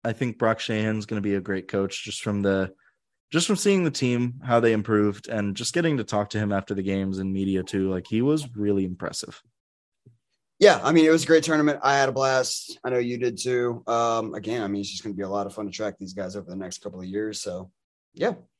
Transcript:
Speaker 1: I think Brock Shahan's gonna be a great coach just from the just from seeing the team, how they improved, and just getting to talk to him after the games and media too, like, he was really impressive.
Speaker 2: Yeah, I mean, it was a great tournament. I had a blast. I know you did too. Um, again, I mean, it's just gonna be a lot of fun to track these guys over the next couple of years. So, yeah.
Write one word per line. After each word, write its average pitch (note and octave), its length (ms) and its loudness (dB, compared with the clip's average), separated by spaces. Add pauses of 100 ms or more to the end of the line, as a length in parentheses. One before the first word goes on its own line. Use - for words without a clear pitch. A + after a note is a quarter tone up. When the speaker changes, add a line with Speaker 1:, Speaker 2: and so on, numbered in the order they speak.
Speaker 1:
I A2+ 100 -2
think A#2+ 240 -4
Brock A2 220 2
Shahan's A2 460 -2
gonna G#2+ 160 -6
be G2 140 0
a G2 60 -2
great F#2+ 260 -4
coach G2 380 -4
just - 160 -10
from G2+ 200 -2
the F#2+ 300 2 (600)
just E3+ 160 2
from G#3 80 2
seeing G3 280 2
the D3+ 80 0
team, B2 520 0
how A#2+ 160 4
they A2+ 140 6
improved, G#2 540 2
and G2+ 280 -4
just - 180 -6
getting E3 240 2
to A2 60 -2
talk G#2 260 -2
to G#2+ 100 -2
him G#2 120 0
after G2 220 -2
the F#2+ 100 -2
games F#2+ 360 -2
and F#2+ 140 -4
media F#2+ 300 0
too, F#2+ 260 -2
like, F2+ 180 -4
he A2 140 0
was D3 340 0
really G2+ 300 0
impressive. - 560 -10 (1160)
Speaker 2:
Yeah, F#3 240 10
I C3+ 80 4
mean, D#3+ 140 8
it D#3+ 60 6
was E3 120 4
a - 40 -4
great D#3+ 160 6
tournament. D3+ 400 2
I C#3 140 4
had C3+ 120 4
a A#2 40 -4
blast. C3 720 0
I C3 60 -4
know B2+ 80 0
you B2 200 -2
did A#2+ 200 -2
too. A#2+ 480 -2
Um, A2+ 480 0
again, A2 300 -6
I G2 40 -4
mean, G2+ 140 -2
it's F#2+ 80 -8
just - 140 -12
gonna G#2 120 -8
be G2 80 -6
a F#2+ 60 -6
lot G2+ 160 -2
of F#2+ 80 -10
fun G#2+ 120 -8
to F#2 60 -8
track G#2 280 -6
these F#2 140 -14
guys F#2+ 220 -8
over F2+ 140 -12
the F#2 60 -12
next F#2 240 -10
couple F#2+ 200 -12
of F#2 60 -12
years. G#2 360 -6
So, F#2 280 -10 (440)
yeah. G3+ 200 -4 (260)